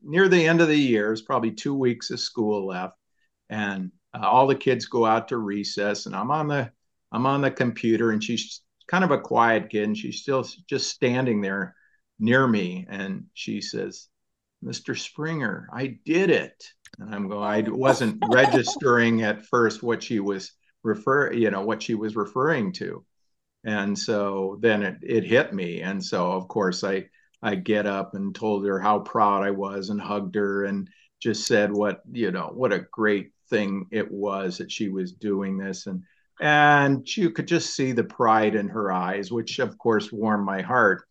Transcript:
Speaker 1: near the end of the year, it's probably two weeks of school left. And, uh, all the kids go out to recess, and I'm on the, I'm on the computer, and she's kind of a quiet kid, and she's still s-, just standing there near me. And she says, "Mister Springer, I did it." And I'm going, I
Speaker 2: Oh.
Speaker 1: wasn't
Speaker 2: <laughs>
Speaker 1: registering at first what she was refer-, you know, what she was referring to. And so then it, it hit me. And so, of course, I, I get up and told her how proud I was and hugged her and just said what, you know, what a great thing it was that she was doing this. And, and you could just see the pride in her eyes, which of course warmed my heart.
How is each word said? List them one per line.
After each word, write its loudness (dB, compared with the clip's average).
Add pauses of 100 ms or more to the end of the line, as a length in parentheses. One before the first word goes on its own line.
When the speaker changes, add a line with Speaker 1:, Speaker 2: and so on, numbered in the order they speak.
Speaker 1:
near 4
the 6
end 6
of 8
the 4
year, 4
it's -2
probably -2
two -4
weeks 0
of -6
school -2
left. -8 (520)
And, -4 (220)
uh, -4
all 6
the 4
kids 0
go 2
out 2
to -2
recess, -4
and -10
I'm -4
on 0
the, -2 (400)
I'm -2
on 2
the 2
computer, 2
and 0
she's -6 (260)
kind 2
of 2
a 2
quiet 2
kid, 0
and -2
she's -8
still 0
s-, -8 (140)
just -2
standing 0
there -4 (440)
near 4
me. 0
And -8
she -8
says, -10 (540)
"Mister -8
Springer, -6
I -6
did 2
it." 0 (360)
And -12
I'm -6
going, -6
I 0
Speaker 2:
Oh. -4
Speaker 1:
wasn't 0
Speaker 2:
<laughs> -2
Speaker 1:
registering 2
at -4
first 2
what -2
she -2
was -4 (300)
refer-, 0
you 2
know, -2
what -4
she -4
was -6
referring 0
to. -10 (580)
And -2
so -2
then 2
it, -4
it 0
hit 2
me. -6
And -6
so, -2
of -4
course, 0
I, -2 (360)
I -2
get 0
up -4
and -6
told -2
her 0
how 2
proud 2
I 0
was -6
and -4
hugged -6
her 0
and -4 (320)
just -2
said 4
what, 0 (100)
you -2
know, -6
what 0
a -2
great 0 (180)
thing -2
it -4
was -4
that -10
she -4
was -6
doing -4
this. -8
And, -8 (380)
and 4 (100)
you 2
could -4
just 0
see 0
the 2
pride 4
in 0
her -2
eyes, -2
which -4
of -2
course 0
warmed 0
my -2
heart. 2